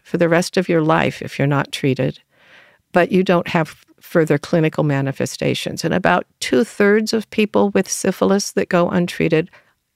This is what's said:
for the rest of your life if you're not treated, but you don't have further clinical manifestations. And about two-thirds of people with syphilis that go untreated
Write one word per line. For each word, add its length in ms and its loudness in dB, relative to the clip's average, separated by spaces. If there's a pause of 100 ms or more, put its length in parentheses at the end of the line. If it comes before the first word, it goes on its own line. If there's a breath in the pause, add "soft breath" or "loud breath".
for 140 0
the 120 4
rest 260 0
of 140 0
your 120 2
life 400 0
if 160 -12
you're 100 0
not 260 -2
treated, 460 -2 (760 soft breath)
but 180 2
you 100 4
don't 280 0
have 340 -4 (160)
further 380 0
clinical 460 0
manifestations. 1000 -4
And 100 -2
about 320 2 (140)
two-thirds 720 0
of 160 -4
people 400 0
with 200 -2
syphilis 600 -2
that 180 -4
go 200 2
untreated 600 -2 (460 soft breath)